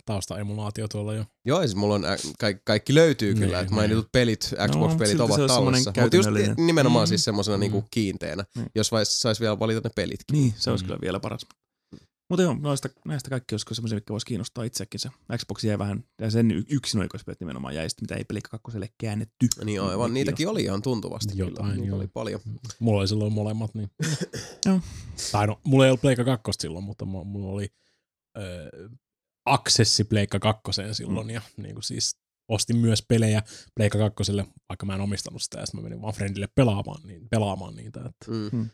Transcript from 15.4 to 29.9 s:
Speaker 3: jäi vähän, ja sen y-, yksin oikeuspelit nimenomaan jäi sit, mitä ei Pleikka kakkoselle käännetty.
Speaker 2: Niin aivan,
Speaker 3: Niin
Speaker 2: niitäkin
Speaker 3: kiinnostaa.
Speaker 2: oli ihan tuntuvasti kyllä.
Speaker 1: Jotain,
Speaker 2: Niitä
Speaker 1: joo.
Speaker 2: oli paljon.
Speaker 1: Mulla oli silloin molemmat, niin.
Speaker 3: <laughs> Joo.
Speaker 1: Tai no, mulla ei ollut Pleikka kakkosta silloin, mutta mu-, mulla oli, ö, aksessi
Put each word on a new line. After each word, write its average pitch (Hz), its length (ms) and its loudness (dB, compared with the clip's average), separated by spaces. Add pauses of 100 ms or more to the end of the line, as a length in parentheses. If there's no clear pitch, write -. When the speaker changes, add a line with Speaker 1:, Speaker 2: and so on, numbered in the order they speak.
Speaker 3:
jäi 104 140 0
vähän, 101 260 -4 (160)
ja 110 100 -2
sen 113 200 4
y-, 90 180 0
yksin 127 320 -2
oikeuspelit - 400 -8
nimenomaan 67 340 -8
jäi 80 160 -4
sit, - 100 -10
mitä - 140 -8
ei 104 100 -6
Pleikka - 260 -8
kakkoselle 107 380 -10 (100)
käännetty. 110 480 -2 (180)
Speaker 2:
Niin 104 180 -2
aivan, 98 260 0
Speaker 3:
Niin 117 60 -2
Speaker 2:
niitäkin 135 220 -2
Speaker 3:
kiinnostaa. 170 160 -2
Speaker 2:
oli 156 100 -2
ihan 98 200 -2
tuntuvasti 104 540 -4
kyllä. 92 140 -2
Speaker 1:
Jotain, 101 260 -4
Speaker 2:
Niitä 98 120 -4
Speaker 1:
joo. 98 100 -2
Speaker 2:
oli 95 80 -4
paljon. 104 340 -8 (380)
Speaker 1:
Mulla 113 220 2
oli 98 80 0
silloin 107 240 0
molemmat, 107 420 -4
niin. 107 160 -6 (380)
Speaker 3:
<laughs> - 380 -8
Joo. 190 140 4 (520)
Speaker 1:
Tai 104 140 4
no, 107 180 -2
mulla 135 200 8
ei 131 60 10
ollut 127 100 4
Pleikka 127 240 4
kakkosta 120 380 0
silloin, 87 220 -6
mutta 104 200 -10
mu-, 95 200 -6
mulla 101 280 -6
oli, 101 160 -4 (680)
ö, 90 320 -10 (720)
aksessi - 600 4